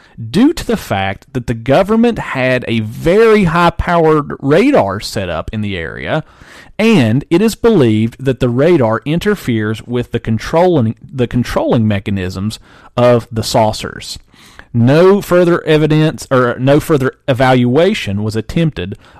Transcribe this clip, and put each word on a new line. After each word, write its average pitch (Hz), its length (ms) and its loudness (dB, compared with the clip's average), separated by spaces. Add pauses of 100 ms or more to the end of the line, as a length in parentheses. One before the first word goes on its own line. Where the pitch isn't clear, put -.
(300)
due 247 240 2
to - 120 -12
the 226 120 -2
fact 98 560 -6
that 127 140 -8
the 123 60 -4
government 185 640 0
had 127 480 -2
a 113 140 -2
very 180 640 2
high-powered 165 960 0
radar 143 640 2
set 98 260 -6
up 82 240 -6
in 110 80 -6
the 101 160 -4
area, 80 480 -6 (560)
and 143 500 2
it 170 120 4
is 226 140 0
believed 120 680 2
that 131 160 -2
the 123 100 0
radar 127 540 2
interferes 123 800 -4
with 120 280 -6
the 117 80 -4
controlling, 131 840 0
the 127 260 -4
controlling 123 580 0
mechanisms 98 720 -4 (380)
of 120 340 2
the 113 140 -6
saucers. - 760 -4 (540)
No 165 500 4
further 175 420 2
evidence 156 640 0
or 127 300 0
no 139 220 2
further 131 360 0 (120)
evaluation 127 960 0
was 107 120 -4
attempted 107 640 -4 (220)